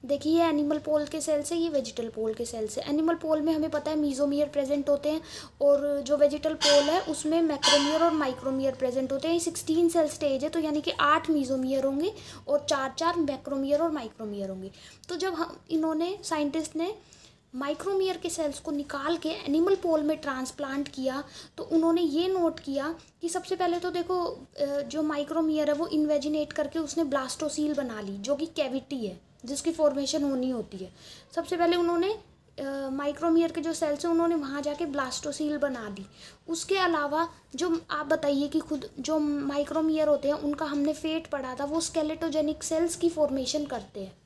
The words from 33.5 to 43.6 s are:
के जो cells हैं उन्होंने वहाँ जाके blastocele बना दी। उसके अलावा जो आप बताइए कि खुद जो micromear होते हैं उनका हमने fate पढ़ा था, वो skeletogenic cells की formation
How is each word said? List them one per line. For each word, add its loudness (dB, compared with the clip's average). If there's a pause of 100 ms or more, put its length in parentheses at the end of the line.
के -4
जो -2
cells -2
हैं 2
उन्होंने 4
वहाँ -4
जाके -2
blastocele -4
बना -2
दी। -10 (440)
उसके -2
अलावा 2 (260)
जो 0 (100)
आप -4
बताइए 2
कि 0
खुद -6 (100)
जो 0
micromear 0
होते 4
हैं 2
उनका -2
हमने 0
fate -4
पढ़ा -6
था, -2
वो 0
skeletogenic -2
cells 0
की 2
formation 0